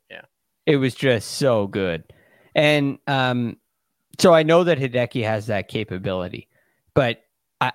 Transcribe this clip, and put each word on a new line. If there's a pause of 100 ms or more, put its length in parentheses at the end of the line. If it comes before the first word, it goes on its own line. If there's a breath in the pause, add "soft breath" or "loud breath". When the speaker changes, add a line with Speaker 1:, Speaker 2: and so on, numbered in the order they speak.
Speaker 1:
Yeah. (440)
Speaker 2:
It
was
just
so
good. (520 soft breath)
And,
um, (640)
so
I
know
that
Hideki
has
that
capability, (460)
but (380)
I,